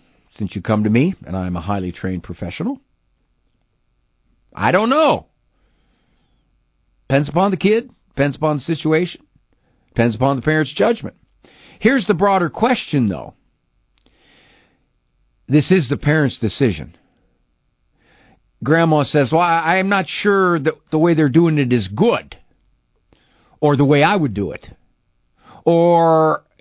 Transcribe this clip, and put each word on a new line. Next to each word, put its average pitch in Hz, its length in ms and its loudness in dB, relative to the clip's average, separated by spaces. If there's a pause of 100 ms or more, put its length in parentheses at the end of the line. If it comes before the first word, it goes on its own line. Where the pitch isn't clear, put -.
(360)
since 101 180 -8
you 92 80 -8
come 107 220 0
to 107 60 0
me, 127 240 2 (120)
and 92 100 -8
I'm 92 200 -6
a 80 40 -6
highly 92 300 -6
trained 92 320 -8
professional, 175 580 -10 (1700)
I 110 160 -2
don't 214 200 0
know. 269 360 0 (1800)
Depends 139 200 2
upon 185 220 0
the 185 60 0
kid, 220 340 0 (260)
depends 139 200 0
upon 151 200 -2
the 131 60 -8
situation, 160 600 -2 (680)
depends 113 280 0
upon 135 200 0
the 120 60 -8
parent's 156 300 -2
judgment. 208 440 -2 (640)
Here's 240 280 0
the 202 80 0
broader 185 340 0
question, 151 600 -2
though. 67 260 -8 (2000)
This 143 240 2
is 175 180 4
the 135 100 -2
parent's 147 400 0
decision. 98 580 -2 (1700)
Grandma 156 400 2
says, 139 260 0
"Well, 160 120 2
I, 165 340 0
I'm 190 140 -2
not 196 180 0
sure 190 500 0
that 151 160 -2 (160)
the 156 80 0
way 170 160 4
they're 151 140 2
doing 160 300 2
it 127 140 0
is 107 160 0
good, 139 480 -2 (1200)
or 147 160 2
the 143 80 2
way 143 180 4
I 185 140 2
would 143 160 -2
do 92 200 -6
it, - 140 -18 (1000)
or 165 800 2 (180)